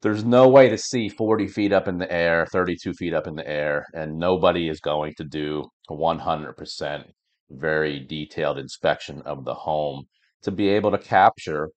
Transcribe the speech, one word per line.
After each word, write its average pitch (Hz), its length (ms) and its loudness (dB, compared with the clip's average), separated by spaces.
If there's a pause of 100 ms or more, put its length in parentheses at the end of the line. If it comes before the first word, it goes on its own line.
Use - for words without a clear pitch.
there's 107 220 0
no 123 240 8
way 131 200 10
to 107 100 0
see 117 300 -4
forty 107 400 0
feet 101 240 0
up 95 160 2
in 90 100 -4
the 90 140 -6
air, 85 340 2
thirty-two 90 480 -2
feet 85 200 -6
up 78 120 -2
in 82 80 -10
the 76 140 -10
air, 73 460 -4
and 78 240 -8
nobody 87 500 2
is 78 120 -8
going 78 360 -4
to 85 80 -12
do 76 440 -6 (200)
a 80 60 -12
one 80 240 -2
hundred 76 380 -6
percent 73 500 -10 (440)
very 78 500 -2
detailed 73 580 -6
inspection 67 640 -4
of 67 220 -10
the 62 100 -6
home 73 500 -6 (380)
to - 80 -4
be 98 180 -2
able 104 220 2
to 98 80 0
capture 90 800 2